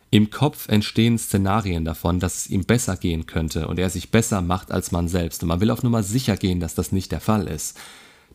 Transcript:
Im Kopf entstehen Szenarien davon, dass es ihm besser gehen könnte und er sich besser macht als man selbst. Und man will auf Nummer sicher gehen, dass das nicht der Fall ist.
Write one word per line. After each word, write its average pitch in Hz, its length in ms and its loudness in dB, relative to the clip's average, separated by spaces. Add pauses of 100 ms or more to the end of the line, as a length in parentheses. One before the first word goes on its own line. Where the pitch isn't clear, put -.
(120)
Im 104 180 6
Kopf - 380 -2
entstehen 110 500 2
Szenarien 98 640 0
davon, 85 340 0
dass - 200 -2
es - 100 -8
ihm 95 160 -2
besser 110 320 2
gehen 82 300 -2
könnte 80 420 -2
und 85 100 -4
er 92 120 0
sich - 200 -6
besser 110 320 2
macht 87 300 -4
als - 180 -2
man 87 160 0
selbst. 85 360 -2
Und 87 60 0
man 87 120 0
will 113 100 4
auf 120 140 -2
Nummer 117 180 2
sicher 104 340 0
gehen, 90 220 0
dass 82 160 -4
das - 160 -2
nicht 95 220 -2
der 78 80 -2
Fall 107 260 2
ist. - 320 -8 (560)